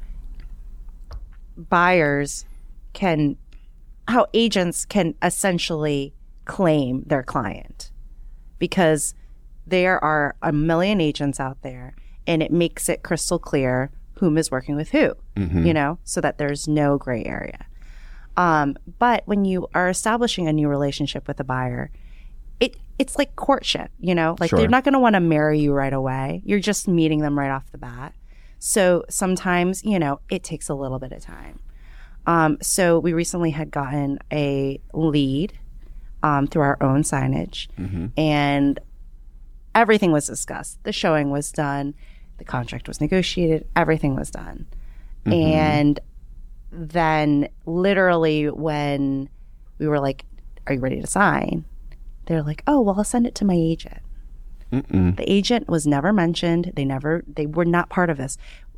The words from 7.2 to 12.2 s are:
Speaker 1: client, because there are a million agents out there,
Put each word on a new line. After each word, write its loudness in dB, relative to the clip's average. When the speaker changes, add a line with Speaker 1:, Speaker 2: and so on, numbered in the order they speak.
Speaker 1:
client, -6
because 2
there 2
are 2
a 0
million 2
agents -2
out -8
there, -12